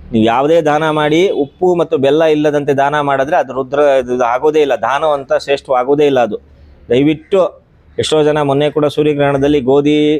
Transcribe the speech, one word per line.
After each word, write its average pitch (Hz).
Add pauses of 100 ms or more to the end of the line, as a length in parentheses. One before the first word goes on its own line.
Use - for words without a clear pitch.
(120)
ನೀವು 107
ಯಾವುದೇ 139
ದಾನ 151
ಮಾಡಿ, 151
ಉಪ್ಪು 156
ಮತ್ತು 160
ಬೆಲ್ಲ 139
ಇಲ್ಲದಂತೆ 151
ದಾನ 143
ಮಾಡಿದ್ರೆ 143
ಅದು 135
ರುದ್ರ, 131
ಇದು 127
ಆಗೋದೇ 143
ಇಲ್ಲ, 135
ದಾನ 123
ಅಂತ 143
ಶ್ರೇಷ್ಠವಾಗೋದೇ 139
ಇಲ್ಲ 135
ಅದು. 110 (520)
ದಯವಿಟ್ಟು, 151 (340)
ಎಷ್ಟೋ 151
ಜನ 151
ಮೊನ್ನೆ 143
ಕೂಡ 151
ಸೂರ್ಯಗ್ರಹಣದಲ್ಲಿ 143
ಗೋಧಿ 147